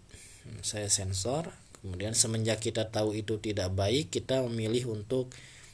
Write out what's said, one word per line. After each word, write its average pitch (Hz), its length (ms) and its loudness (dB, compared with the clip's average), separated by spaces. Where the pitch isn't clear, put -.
saya 104 240 -2
sensor. 104 640 2
Kemudian, 95 320 -2
semenjak 113 480 4
kita 113 240 0
tahu 107 240 2
itu 107 240 -2
tidak 98 400 0
baik, 117 320 4
kita 131 320 0
memilih 117 480 0
untuk, 123 400 0